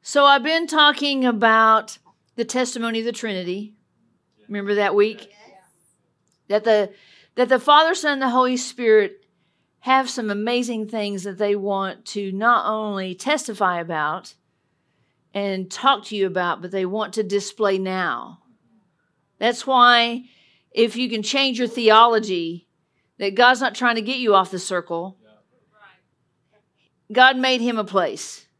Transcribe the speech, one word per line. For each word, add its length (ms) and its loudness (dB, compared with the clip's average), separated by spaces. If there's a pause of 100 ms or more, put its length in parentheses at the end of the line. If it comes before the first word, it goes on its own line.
So 220 2
I've 200 6
been 220 0
talking 600 0
about 720 2 (400)
the 80 -4
testimony 540 -4
of 60 -6
the 60 -4
Trinity. 600 -8 (760)
Remember 280 -4
that 200 0
week? 360 0 (1160)
That 160 -2
the, 300 2 (420)
that 140 0
the 100 4
Father, 340 4
Son, 200 -2
and 80 -4
the 80 0
Holy 280 2
Spirit 680 0 (540)
have 300 0
some 200 -6
amazing 580 -4
things 360 -6
that 140 -10
they 180 0
want 500 -6
to 260 -8
not 340 2
only 480 -6
testify 680 -2
about 540 -6 (1000)
and 360 -6
talk 360 -2
to 100 -12
you 100 0
about, 360 -4
but 100 -12
they 140 -4
want 280 -6
to 100 -4
display 540 -2
now. 600 -6 (1000)
That's 300 -2
why 560 4 (480)
if 240 0
you 140 -4
can 140 -4
change 360 -2
your 80 0
theology, 1000 2 (520)
that 160 -4
God's 260 4
not 140 -4
trying 200 0
to 60 -4
get 160 -6
you 160 2
off 180 2
the 80 -8
circle. 580 -8 (1900)
God 260 4
made 240 0
him 160 -2
a 60 -2
place. 640 -6 (120)